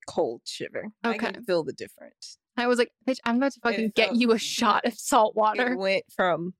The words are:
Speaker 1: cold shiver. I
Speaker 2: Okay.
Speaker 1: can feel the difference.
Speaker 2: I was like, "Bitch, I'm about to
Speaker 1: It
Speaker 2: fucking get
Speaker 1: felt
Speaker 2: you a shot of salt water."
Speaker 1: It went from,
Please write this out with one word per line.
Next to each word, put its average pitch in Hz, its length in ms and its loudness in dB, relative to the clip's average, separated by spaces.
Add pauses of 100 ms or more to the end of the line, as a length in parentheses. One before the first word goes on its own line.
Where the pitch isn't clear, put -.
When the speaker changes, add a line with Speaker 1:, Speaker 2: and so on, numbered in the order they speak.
Speaker 1:
cold 123 360 -2
shiver. - 440 -10 (160)
I 233 100 0
Speaker 2:
Okay. 220 180 -4
Speaker 1:
can - 120 -16
feel 175 180 0
the 151 100 -6
difference. - 680 -18 (180)
Speaker 2:
I 240 100 0
was 247 120 2
like, 240 120 0 (160)
"Bitch, 254 180 -2
I'm 233 120 2
about 269 160 2
to - 80 -20
Speaker 1:
It - 20 -20
Speaker 2:
fucking 220 320 0
get 220 140 4
Speaker 1:
felt 233 100 0
Speaker 2:
you 233 140 4
a 220 60 4
shot - 460 0
of 240 140 -2
salt 220 380 2
water." 220 380 0
Speaker 1:
It - 40 -4
went 190 340 0
from, 175 480 0